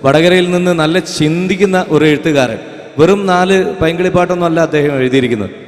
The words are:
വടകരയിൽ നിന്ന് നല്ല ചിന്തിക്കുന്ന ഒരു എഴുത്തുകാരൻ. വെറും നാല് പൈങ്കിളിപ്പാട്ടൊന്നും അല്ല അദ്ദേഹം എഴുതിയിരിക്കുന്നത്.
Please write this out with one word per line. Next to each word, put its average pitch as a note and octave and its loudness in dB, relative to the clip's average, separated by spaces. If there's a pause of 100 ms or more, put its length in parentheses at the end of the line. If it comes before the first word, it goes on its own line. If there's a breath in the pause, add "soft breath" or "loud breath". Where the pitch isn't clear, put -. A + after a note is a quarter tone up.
വടകരയിൽ F3 4 (100)
നിന്ന് F3+ 0
നല്ല E3 0 (180)
ചിന്തിക്കുന്ന F#3 0 (160)
ഒരു D3+ 2
എഴുത്തുകാരൻ. C#3 0 (400)
വെറും F#3+ 4 (100)
നാല് F#3 2 (240)
പൈങ്കിളിപ്പാട്ടൊന്നും F3 0
അല്ല D#3+ 0
അദ്ദേഹം D3 0
എഴുതിയിരിക്കുന്നത്. B2 0 (160)